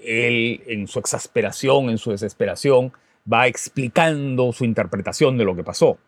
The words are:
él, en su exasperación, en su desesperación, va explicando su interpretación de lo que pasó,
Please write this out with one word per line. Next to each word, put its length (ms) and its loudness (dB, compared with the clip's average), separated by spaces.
él, 640 0
en 200 -6
su 120 -8
exasperación, 880 0
en 100 0
su 120 -6
desesperación, 840 0
va 160 4
explicando 1040 -2
su 120 -4
interpretación 720 0
de 60 2
lo 120 0
que 80 -8
pasó, 440 2